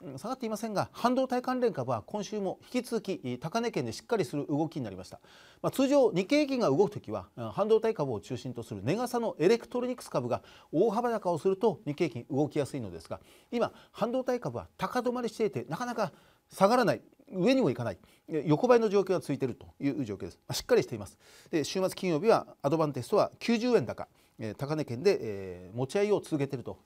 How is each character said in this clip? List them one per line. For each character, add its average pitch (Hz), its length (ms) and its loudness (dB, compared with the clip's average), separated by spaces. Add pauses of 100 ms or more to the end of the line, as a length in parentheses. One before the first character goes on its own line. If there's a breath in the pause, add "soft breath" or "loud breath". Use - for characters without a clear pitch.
う 175 120 -12
ん、 135 40 -10
下 196 80 -10
が 254 80 -4
っ - 40 -18
て 247 60 -10
い 220 40 -2
ま 214 80 -6
せ 233 100 -6
ん 214 80 -6
が、 147 160 0
半 247 240 0
導 254 140 2
体 247 120 0
関 254 200 -2
連 233 120 2
株 127 200 -2
は 110 100 -2
今 208 220 -8
週 214 160 -6
も 185 220 -4
引 247 200 -4
き - 20 -4
続 233 160 -4
き、 185 220 -6
え 123 120 -4
ー、 123 40 -8
高 - 220 -4
値 233 100 -2
圏 135 140 -2
で 113 80 -4
し - 100 -10
っ - 40 -20
か 233 100 0
り 185 80 2
す 123 100 -10
る 143 140 -2
動 151 200 0
き 156 100 -8
に 131 40 -4
な 107 80 -6
り 92 60 -10
ま 92 80 -12
し - 40 -20
た。 - 120 -18 (420 loud breath)
ま 170 60 2
あ、 - 20 -4
通 269 160 2
常、 269 240 6
日 190 160 0
経 294 120 4
平 302 100 2
均 269 100 -2
が 202 100 2
動 160 200 4
く - 20 -6
と - 80 -8
き - 140 -10
は、 98 240 -8
う 123 80 -8
ん、 110 80 -8
半 202 160 -2
導 220 120 6
体 226 140 0
株 139 180 -2
を 104 80 -2
中 127 160 -8
心 123 160 -8
と 113 120 -8
す - 100 -10
る 95 80 -8
値 139 140 0
傘 240 240 -2
の 220 180 -2
エ 156 100 4
レ 233 80 6
ク 233 120 -6
ト 240 120 -4
ロ 247 60 -2
ニ 247 80 -4
ク - 80 -16
ス - 80 -16
株 127 180 -2
が - 140 -2 (300 loud breath)
大 202 180 4
幅 240 220 0
高 190 180 -2
を 170 80 0
す 160 80 0
る 190 100 2
と、 196 300 0
日 190 80 -4
経 170 140 0
平 117 160 -8
均 143 120 -4
動 143 120 2
き - 100 -4
や 139 80 2
す - 100 -8
い 131 40 -6
の 101 100 -8
で 85 80 -10
す - 100 -18
が、 101 120 -8 (320 soft breath)
今、 226 200 0 (200 loud breath)
半 233 180 -2
導 254 140 -2
体 247 160 -2
株 117 180 -6
は 85 80 -10 (100)
高 269 220 -4
止 247 140 -2
ま 247 100 -6
り 233 60 -2
し - 80 -12
て 220 100 0
い - 60 0
て、 170 160 -4
な 156 80 -6
か 240 100 -6
な 240 80 -8
か 202 160 -2 (400 soft breath)
下 190 160 4
が 240 120 6
ら 247 60 6
な 151 100 4
い、 104 80 -8 (280)
上 202 240 4
に 262 80 4
も 175 60 4
行 117 80 0
か 120 80 -4
な 107 80 -2
い、 87 60 -10 (280 soft breath)
え 156 140 -2
ー、 - 80 -4
横 147 180 4
ば 247 80 8
い 240 60 8
の 220 80 2
状 196 140 4
況 190 100 0
が 170 80 0
続 - 120 -4
い 127 60 -2
て 135 60 -2
い 127 40 0
る 110 60 -4
と - 140 -20 (100)
い 143 120 0
う 135 140 -2
状 104 120 -6
況 92 60 -10
で 87 100 -8
す。 - 160 -20
ま - 40 -4
あ、 - 20 -4
し - 80 -4
っ - 20 -10
か 254 100 2
り 190 80 6
し - 40 0
て 120 100 -8
い - 20 -6
ま 104 80 -10
す。 - 100 -20 (360 loud breath)
で、 160 100 2
週 - 160 -4
末 185 120 0
金 185 200 -2
曜 151 80 2
日 185 80 -2
は 196 220 6 (140)
ア 147 60 2
ド 156 100 2
バ 160 80 4
ン 139 60 -2
テ 131 80 -4
ス - 100 -8
ト 208 60 2
は 147 220 4
九 233 200 2
十 240 180 0
円 139 100 4
高、 - 220 -8 (300 soft breath)
え 113 140 -4
ー、 - 20 -6
高 139 220 -4
値 151 80 -2
圏 123 180 -6
で、 190 180 4
え 95 520 -8
ー、 113 40 -10
持 131 100 -2
ち 202 120 -2
合 208 40 4
い 208 100 4
を 185 80 2
続 - 160 -4
け 139 100 0
て 143 80 -6
い 127 40 -4
る 117 60 -10
と 101 220 -12